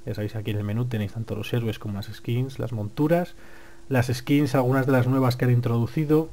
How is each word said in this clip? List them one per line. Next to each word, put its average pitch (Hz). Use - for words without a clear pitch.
Ya 117
sabéis, 107
aquí 107
en 107
el 107
menú 110
tenéis 107
tanto 110
los 107
héroes 117
como 104
las 98
skins, 123
las 120
monturas. 151
Las 127
skins, 139
algunas 127
de 139
las 123
nuevas 127
que -
han 123
introducido, 123